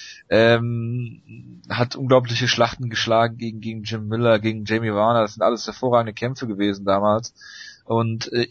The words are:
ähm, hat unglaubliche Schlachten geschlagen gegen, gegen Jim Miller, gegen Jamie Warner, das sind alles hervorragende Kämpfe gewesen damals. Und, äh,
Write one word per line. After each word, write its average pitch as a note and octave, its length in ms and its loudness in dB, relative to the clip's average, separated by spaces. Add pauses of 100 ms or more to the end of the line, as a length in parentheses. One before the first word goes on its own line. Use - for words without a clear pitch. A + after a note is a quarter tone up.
(280)
ähm, A#2 1400 0
hat A#2+ 280 -2
unglaubliche B2+ 500 2
Schlachten A#2+ 420 0
geschlagen A2+ 480 0
gegen, A2+ 240 -10
gegen A2+ 220 -10
Jim G#2+ 240 -8
Miller, A2+ 320 4
gegen A2 260 -2
Jamie A2 280 0
Warner, A2 300 4
das G#2+ 120 -2
sind G#2+ 80 -4
alles A2 240 2
hervorragende A#2 460 0
Kämpfe B2 340 -6
gewesen G2+ 380 -2
damals. G#2 500 0 (520)
Und, A2+ 460 -2
äh, A#2+ 180 0